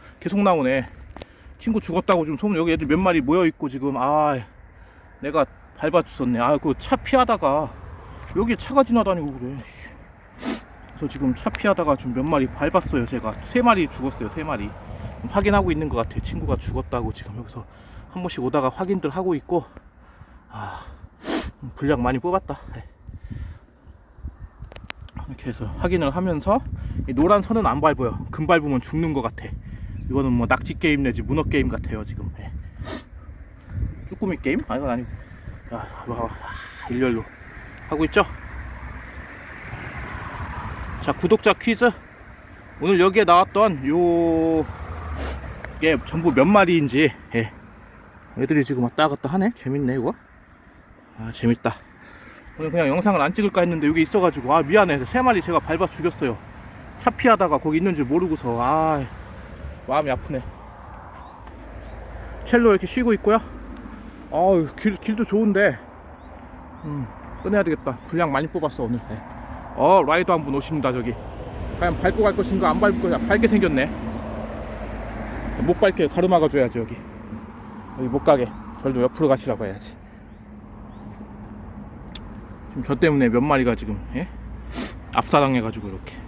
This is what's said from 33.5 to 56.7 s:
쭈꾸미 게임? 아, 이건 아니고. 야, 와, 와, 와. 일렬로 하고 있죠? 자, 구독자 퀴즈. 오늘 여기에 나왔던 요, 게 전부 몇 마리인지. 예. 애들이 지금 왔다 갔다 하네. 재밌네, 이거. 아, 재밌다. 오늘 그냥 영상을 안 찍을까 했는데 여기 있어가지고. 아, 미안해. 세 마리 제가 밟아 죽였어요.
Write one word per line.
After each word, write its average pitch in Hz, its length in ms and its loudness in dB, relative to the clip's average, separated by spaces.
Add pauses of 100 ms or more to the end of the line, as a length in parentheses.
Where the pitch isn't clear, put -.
쭈꾸미 185 320 -2
게임? 147 260 0
아, 110 100 -4
이건 139 120 -2
아니고. 120 180 -2 (640)
야, 113 160 -8 (200)
와, 120 80 -4
와, 120 80 -4
와. 113 60 -4 (600)
일렬로 120 340 0 (640)
하고 156 160 0
있죠? 185 200 4 (2750)
자, - 120 -2
구독자 208 400 4
퀴즈. 233 380 2 (920)
오늘 180 180 4
여기에 190 260 6
나왔던 175 640 6
요, 165 800 4 (1120)
게 156 160 4 (120)
전부 160 260 0
몇 131 120 6
마리인지. 165 640 6 (240)
예. 113 160 0 (840)
애들이 139 260 2
지금 127 200 0
왔다 151 240 2
갔다 139 220 -2
하네. 190 260 2
재밌네, 135 400 -2
이거. 135 180 -2 (1080)
아, 113 140 -8
재밌다. 117 420 0 (840)
오늘 156 140 -4
그냥 170 180 2
영상을 180 320 4
안 151 120 2
찍을까 202 280 2
했는데 165 260 2
여기 151 140 4
있어가지고. 151 520 2
아, 165 80 6
미안해. 151 440 4
세 247 160 0
마리 240 200 4
제가 170 180 2
밟아 165 280 0
죽였어요. 151 500 -2 (600)